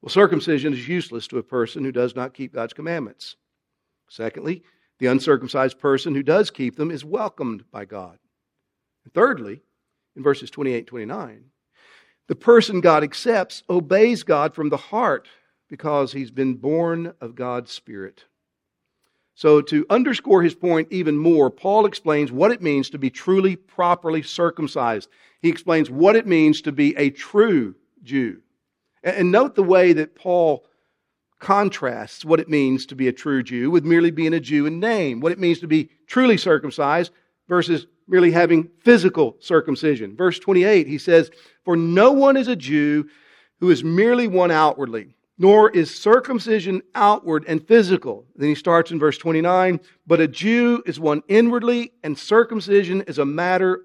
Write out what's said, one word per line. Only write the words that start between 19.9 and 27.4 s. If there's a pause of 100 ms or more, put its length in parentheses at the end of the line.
his
point
even
more,
Paul
explains
what
it
means
to
be
truly,
properly
circumcised. (320)
He
explains
what
it
means
to
be
a
true (260)